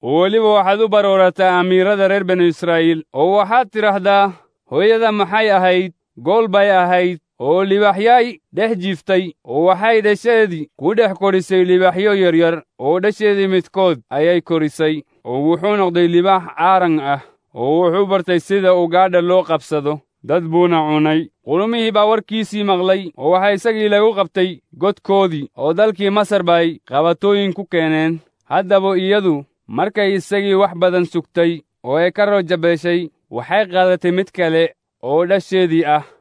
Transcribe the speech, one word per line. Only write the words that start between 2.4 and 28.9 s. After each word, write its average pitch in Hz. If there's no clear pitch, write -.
Israa'iil, 165
oo 156
waxaad 208
tidhaahdaa, 202
"Hooyada 220
maxay 208
ahayd? 185
Gool 202
bay 202
ahayd, 180
oo 156
libaaxyay 208
dhex 220
jiiftay, 185
oo 147
waxay 214
dhasheedii 208
ku 175
dhex 208
korisay 190
libaaxyo 185
yaryar, 170
oo 151
dhasheedii 202
midkood 185
ayay 160
korisay, 156
oo 120
wuxuu 170
noqday 175
libaax 180
aarang 175
ah, 139
oo 143
wuxuu 180
bartay 185
sida 190
ugaadha 175
loo 180
qabsado, 151
dad 151
buuna 170
cunay." 156
Qulumihii 220
baa 208
warkiisii 214
maqlay, 190
oo 135
waxaa 190
isagii 214
lagu 208
qabtay 185
godkoodii, 190
oo 143
dalkii 202
Masar 202
bay 170
qabatooyin 180
ku 196
keeneen. 160
Haddaba 190